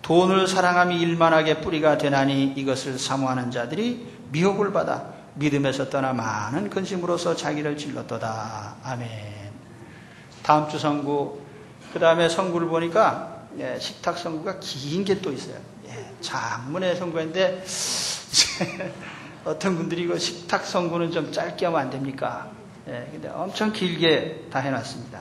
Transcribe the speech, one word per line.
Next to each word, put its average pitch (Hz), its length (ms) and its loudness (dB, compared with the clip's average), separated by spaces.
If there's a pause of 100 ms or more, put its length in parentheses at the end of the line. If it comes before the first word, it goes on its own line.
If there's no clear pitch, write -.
돈을 185 440 6
사랑함이 180 540 4
일만하게 160 600 6
뿌리가 151 360 4
되나니 139 580 4
이것을 135 440 -2
사모하는 127 500 0
자들이 156 580 -2 (240)
미혹을 196 400 2
받아 - 360 0 (260)
믿음에서 139 560 2
떠나 135 240 0
많은 113 560 -2
근심으로서 175 680 -2
자기를 151 420 -2
질렀도다." 110 1040 -6
아멘. 120 260 -6 (1300)
다음 151 260 4
주 156 80 -4
성구, 143 600 0 (520)
그 - 80 -4
다음에 165 300 6
성구를 170 380 0
보니까, 170 800 2 (100)
예, 131 220 -4
식탁 - 380 -4
성구가 170 420 -6
긴 143 440 -4
게 185 180 2
또 156 120 -4
있어요. - 240 -8 (300)
예, - 340 -12
장문의 127 760 -2
성구인데 180 680 0
<laughs> - 1800 -2
어떤 175 320 0
분들이 165 280 -2
"이거 170 140 0
식탁 - 480 -2
성구는 170 460 0
좀 156 200 -2
짧게 175 340 -2
하면 165 160 2
안 131 80 -2
됩니까?" 135 640 -4 (360)
예, 127 240 -10
근데 151 180 -12
엄청 196 440 -2
길게 165 760 2
다 139 80 0
해놨습니다. 120 600 -6